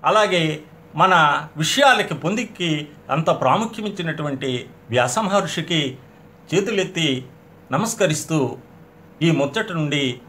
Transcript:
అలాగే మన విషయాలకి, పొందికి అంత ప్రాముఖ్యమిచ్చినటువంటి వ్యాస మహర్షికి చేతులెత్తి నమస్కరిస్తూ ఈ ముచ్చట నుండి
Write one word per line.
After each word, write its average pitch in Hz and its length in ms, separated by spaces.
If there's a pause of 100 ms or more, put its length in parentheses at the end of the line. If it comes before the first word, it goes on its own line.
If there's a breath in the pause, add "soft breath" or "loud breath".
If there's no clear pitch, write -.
అలాగే 175 560 (340)
మన 156 520 (100)
విషయాలకి, 220 560
పొందికి 160 760 (220)
అంత 156 200
ప్రాముఖ్యమిచ్చినటువంటి 156 1400 (200)
వ్యాస 123 300
మహర్షికి 175 800 (580)
చేతులెత్తి 170 720 (460)
నమస్కరిస్తూ 156 880 (640)
ఈ 165 100
ముచ్చట 156 400
నుండి 143 580